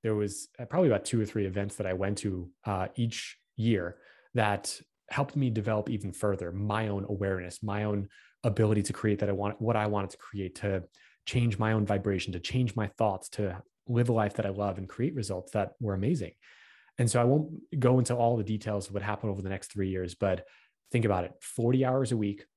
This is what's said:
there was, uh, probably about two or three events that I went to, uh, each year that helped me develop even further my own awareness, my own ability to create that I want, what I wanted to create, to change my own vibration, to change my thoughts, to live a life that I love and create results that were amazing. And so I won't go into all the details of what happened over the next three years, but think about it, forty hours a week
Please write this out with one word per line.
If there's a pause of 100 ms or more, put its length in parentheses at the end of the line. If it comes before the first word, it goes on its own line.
there
was, (100)
uh,
probably
about
two
or
three
events
that
I
went
to, (160)
uh,
each (180)
year (360)
that (300)
helped
me
develop
even
further
my
own
awareness,
my
own (340)
ability
to
create
that
I
want,
what
I
wanted
to
create,
to (420)
change
my
own
vibration,
to
change
my (100)
thoughts,
to (260)
live
a
life
that
I
love
and
create
results
that
were
amazing. (640)
And
so
I
won't
go
into
all
the
details
of
what
happened
over
the
next
three
years,
but (460)
think
about
it,
forty
hours
a
week (120)